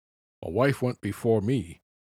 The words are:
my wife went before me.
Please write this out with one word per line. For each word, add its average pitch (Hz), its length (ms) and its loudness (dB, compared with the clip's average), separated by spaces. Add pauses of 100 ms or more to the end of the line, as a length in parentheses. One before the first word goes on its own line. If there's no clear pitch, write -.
(440)
my - 60 -6
wife 127 320 2
went 123 200 -4
before 110 380 0
me. 98 420 -2 (260)